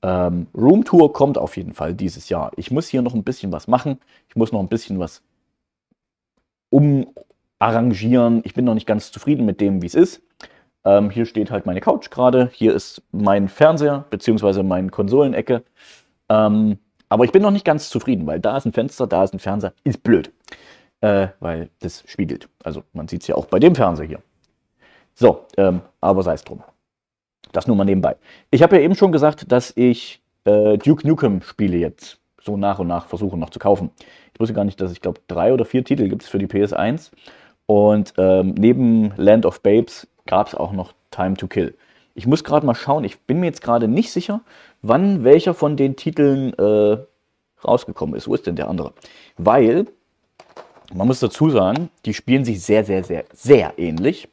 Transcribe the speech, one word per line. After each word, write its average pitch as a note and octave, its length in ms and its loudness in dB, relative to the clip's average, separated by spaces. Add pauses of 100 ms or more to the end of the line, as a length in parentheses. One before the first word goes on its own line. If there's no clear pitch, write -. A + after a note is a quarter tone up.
Ähm, F2+ 520 -2
Room E3 300 4
Tour D#3+ 300 4
kommt C#3+ 240 0
auf - 180 -6
jeden F2+ 160 -12
Fall E2 220 -6
dieses - 340 -10
Jahr. D#2+ 280 -6
Ich - 140 -12
muss C3+ 180 -4
hier C3 120 -2
noch A#2+ 140 -4
ein G#2+ 100 -4
bisschen G2 260 -8
was E2 160 -10
machen. C3 320 -2 (300)
Ich - 80 -10
muss A2+ 160 0
noch G#2+ 80 -4
ein F#2+ 80 -6
bisschen G2+ 300 -6
was F2 240 -10 (1500)
umarrangieren. A#2+ 1800 0
Ich G2+ 80 -14
bin B2+ 140 -2
noch A2+ 80 0
nicht A2 120 -4
ganz G#2+ 240 -4
zufrieden C#3 360 -2
mit G2 120 -2
dem, G2 220 0
wie F2 60 -8
es - 80 -12
ist. F3+ 260 2 (640)
Ähm, G2+ 260 4
hier A2+ 160 -4
steht G#2 240 -4
halt G#2 140 -6
meine F#2 160 -6
Couch - 300 -2
gerade. B2+ 420 2
Hier A2 220 2
ist - 280 -8 (100)
mein G2+ 360 0
Fernseher, D3 640 0
beziehungsweise G2+ 540 0
meine F#2 260 -2
Konsolenecke. A#2 720 0 (680)
Ähm, G#2+ 500 2 (300)
aber A2 160 2
ich A#2 60 -2
bin F#3+ 120 4
noch G#3 80 2
nicht G3+ 140 -2
ganz D3+ 240 -2
zufrieden, G#2+ 380 -4
weil D#2 140 -6
da A2 160 -4
ist C3+ 80 -6
ein A2+ 80 -4
Fenster, B2 340 -4
da F#2 160 0
ist F#2+ 100 -2
ein F#2+ 60 -10
Fernseher. G2 360 -8 (100)
Ist A#2 180 -4
blöd. A#2+ 300 0 (680)
Äh, G2 260 0 (120)
weil E2+ 280 -10 (120)
das - 260 -12
spiegelt. - 420 -8 (160)
Also D2+ 180 -10 (120)
man D#2+ 120 -12
sieht's - 200 -12
ja - 80 -6
auch - 120 -4
bei - 120 -2
dem E3 160 6
Fernseher F2 320 -2
hier. D#2 160 -14 (920)
So, - 320 4 (100)
ähm, F2+ 260 2 (180)
aber F#2+ 220 0
sei's D#2+ 200 -4
drum. - 200 -18 (880)
Das - 140 -6
nur A2+ 100 0
mal G2 80 0
nebenbei. G2 320 0 (340)
Ich - 120 6
habe G3+ 140 6
ja D#3 60 6
eben E3+ 120 2
schon F#3+ 180 2
gesagt, D3+ 400 0
dass B2 240 -2
ich, A#2+ 460 0 (220)
äh, G#2+ 340 4
Duke C#3+ 280 0
Nukem A#2 360 0
Spiele F#2+ 340 -4
jetzt - 420 -8 (220)
so G#2 160 -8
nach G2 220 -4
und F2+ 100 -4
nach E2+ 180 -6
versuche F#2+ 300 -8
noch E2 140 -8
zu - 80 -16
kaufen. G2 320 0 (420)
Ich - 80 -10
wusste A2+ 140 -2
gar G2+ 100 -2
nicht, G2+ 160 -6
dass F#2 100 -4
ich E2+ 100 -14
glaub, F2+ 280 -6
drei F2+ 240 0
oder A#2+ 120 0
vier B2+ 200 -4
Titel A2 240 -2
gibt's G2+ 200 -8
für - 100 -6
die G2 80 -4
P G2 140 -4
S G#2 120 0
eins. B2+ 380 -4 (560)
Und, G#2 500 4
ähm, F#2 400 2
neben A2+ 600 2
Land G#2+ 280 4
of - 160 -2
Babes A2 480 0 (160)
gab's G2+ 300 -2
auch F2 180 -8
noch F#2 220 -10 (160)
Time F#2 240 -4
to F#2+ 120 -10
Kill. F2+ 280 -4 (400)
Ich F#2 120 -10
muss D#3+ 180 0
grad D3+ 180 0
mal C3 120 0
schauen, D3 300 -4
ich - 160 -12
bin D3+ 200 -4
mir F3+ 60 -2
jetzt E3 160 -8
gerade A#2 260 0
nicht E3+ 240 -2
sicher, G#3 300 -6 (400)
wann D#3+ 420 0
welcher D#3+ 280 6
von D3 240 -2
den C3+ 200 -2
Titeln, C#3 600 0
äh, G#2 400 2 (680)
rausgekommen - 500 -4
ist. - 140 -10
Wo - 60 -2
ist - 120 -4
denn F2 100 -4
der - 120 -6
andere? E2 240 -8 (440)
Weil, A#2+ 500 2 (1040)
man F2+ 140 -2
muss B2+ 140 0
dazu C#3+ 280 0
sagen, B2 400 0 (160)
die G#2+ 80 -6
spielen C3 320 -2
sich G#2+ 180 -6
sehr, G#2+ 220 2
sehr, F#2+ 180 -4
sehr, E2+ 300 -8
sehr A#2 460 2
ähnlich. F2 540 -4